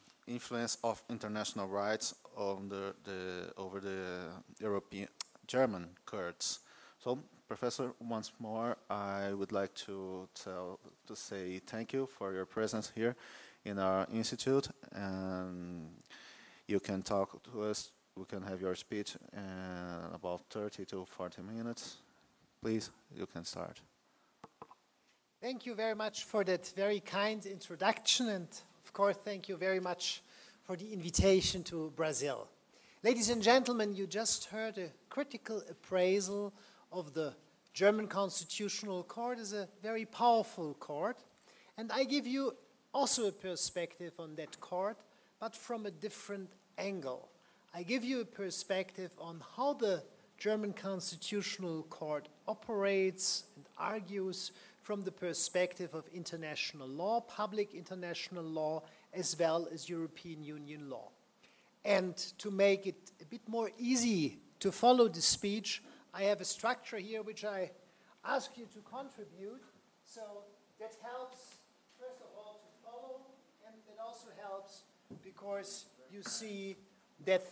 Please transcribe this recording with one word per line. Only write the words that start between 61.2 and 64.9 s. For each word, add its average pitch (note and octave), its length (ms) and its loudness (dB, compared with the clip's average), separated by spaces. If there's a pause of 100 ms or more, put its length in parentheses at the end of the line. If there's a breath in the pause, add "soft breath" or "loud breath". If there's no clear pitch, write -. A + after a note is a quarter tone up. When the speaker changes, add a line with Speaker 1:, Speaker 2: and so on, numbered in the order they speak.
Speaker 2:
And F#3 320 6 (220)
to G#3+ 120 -6
make G3 360 8
it - 340 -8
a - 40 -18
bit - 240 -14
more A3 300 0
easy A#3 600 4 (220)
to F#3+ 120 2
follow B3 360 10